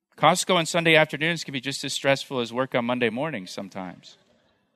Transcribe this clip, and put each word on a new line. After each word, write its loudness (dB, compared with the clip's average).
Costco 4
on 2
Sunday 4
afternoons 2
can -12
be -6
just -6
as -6
stressful 0
as -4
work -2
on 0
Monday 0
mornings -6
sometimes. -12